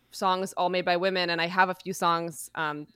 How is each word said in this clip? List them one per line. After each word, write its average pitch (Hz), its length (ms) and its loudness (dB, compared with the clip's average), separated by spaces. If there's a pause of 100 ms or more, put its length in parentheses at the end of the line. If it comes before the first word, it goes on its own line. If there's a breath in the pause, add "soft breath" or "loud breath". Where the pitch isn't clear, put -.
(100)
songs 190 440 0
all 175 140 2
made 180 160 0
by 180 120 4
women. 185 340 0
And 165 100 0
I 165 60 0
have 185 220 4
a 185 60 -4
few - 180 -8
songs, 170 640 -2
um, 151 420 -4